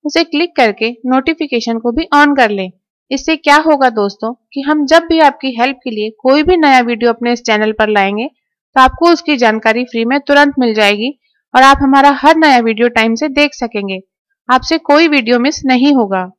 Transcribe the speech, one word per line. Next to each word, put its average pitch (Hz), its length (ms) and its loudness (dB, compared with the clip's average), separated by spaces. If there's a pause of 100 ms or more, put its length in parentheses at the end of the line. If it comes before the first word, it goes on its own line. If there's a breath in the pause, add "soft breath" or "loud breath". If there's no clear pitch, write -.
उसे 320 180 -2
क्लिक 330 320 -4
करके 220 340 -2 (160)
नोटिफिकेशन 254 720 -4
को 240 120 -4
भी - 240 -6
on 285 220 2
कर 233 140 2
लें। 190 200 -6 (400)
इससे 311 260 -4
क्या 294 240 0
होगा 285 300 2
दोस्तों 220 420 -6 (200)
कि 277 80 -8
हम 294 240 -2
जब 330 200 2
भी 330 160 -2
आपकी 277 320 0
हेल्प 262 300 -4
के 262 60 -8
लिए 214 200 -6 (100)
कोई 277 240 2
भी 359 140 2
नया 277 240 4
वीडियो 233 300 -2
अपने 240 220 -4
इस 233 100 -6
चैनल 214 300 -2
पर 214 160 -2
लाएंगे 208 380 -2
तो - 540 -6
आपको 269 280 2
उसकी 311 280 0
जानकारी 220 480 0
फ्री 226 200 -4
में 277 160 -2
तुरंत 285 380 2
मिल 233 140 0
जाएगी 214 380 0 (420)
और 254 100 4
आप 269 160 6
हमारा 277 380 4
हर 311 200 4
नया 285 240 4
वीडियो 226 280 0
टाइम 226 260 0
से 302 140 -4
देख 285 260 0
सकेंगे, 196 440 -8 (500)
आपसे 262 300 0
कोई 320 280 2
वीडियो 247 320 0
मिस 277 260 -4
नहीं 262 280 2
होगा। 196 320 -2 (140)